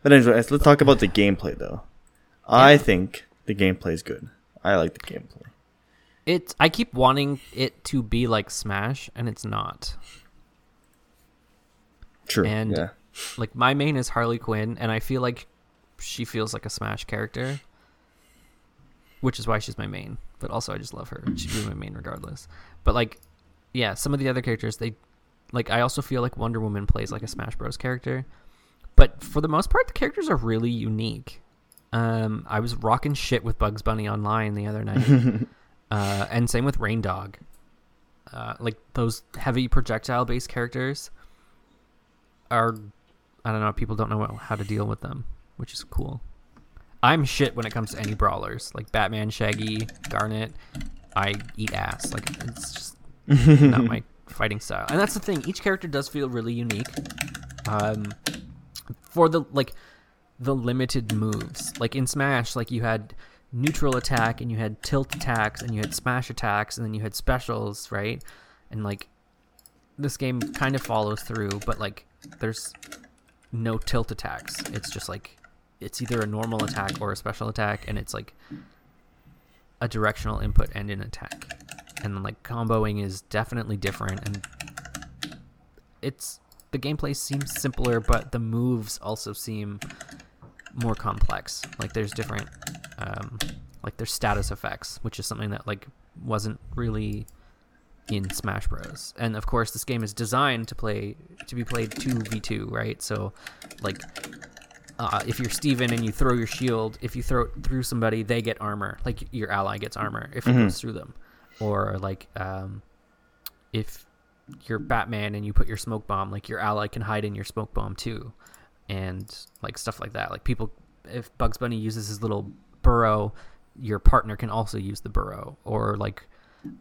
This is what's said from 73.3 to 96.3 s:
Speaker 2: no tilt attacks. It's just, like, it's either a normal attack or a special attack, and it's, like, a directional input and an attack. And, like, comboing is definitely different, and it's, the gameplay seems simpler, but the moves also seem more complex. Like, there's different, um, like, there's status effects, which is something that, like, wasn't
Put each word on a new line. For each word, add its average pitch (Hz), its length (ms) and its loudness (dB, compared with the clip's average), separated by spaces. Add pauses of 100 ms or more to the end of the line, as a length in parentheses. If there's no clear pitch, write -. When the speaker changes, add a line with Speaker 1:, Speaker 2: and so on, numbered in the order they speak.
Speaker 2:
no 113 240 -2
tilt 113 340 0
attacks. - 480 -10 (140)
It's 107 180 -8
just, - 160 -10
like, - 300 -12 (420)
it's - 220 -10
either 120 180 -2
a 107 80 0
normal 110 380 -2
attack 98 340 -2
or 104 140 -2
a - 20 -4
special 107 320 -6
attack, 104 400 -2
and 107 100 -4
it's, 104 160 -8
like, 107 200 -10 (1500)
a 117 80 -2
directional 107 520 -2
input - 360 6
and 104 160 -6
an 98 100 -6
attack. - 460 -12 (560)
And, 98 200 -4
like, 104 200 -10
comboing 110 580 0
is 95 200 -6
definitely 110 560 -4
different, 95 500 -4
and 98 180 -6 (1600)
it's, - 380 -8 (320)
the 135 80 -4
gameplay 139 360 -2
seems 139 440 -4
simpler, 123 400 2
but 110 320 2
the 120 80 -2
moves 113 640 0
also 107 320 -6
seem 104 460 -8 (920)
more 117 220 0
complex. - 640 0 (180)
Like, 98 140 -8
there's 104 180 -4
different, - 360 -6 (520)
um, - 400 -10 (440)
like, 117 140 -10
there's 113 160 -8
status 104 380 0
effects, - 500 -8
which - 180 -6
is - 60 -8
something 107 260 -6
that, - 140 -8
like, 101 220 -6 (360)
wasn't 110 360 -2 (160)